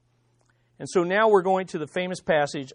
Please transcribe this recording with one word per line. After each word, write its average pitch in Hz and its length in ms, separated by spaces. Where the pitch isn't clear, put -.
And 143 100
so 175 160
now 202 260
we're 202 120
going 190 260
to 175 120
the 151 80
famous 180 340
passage 147 520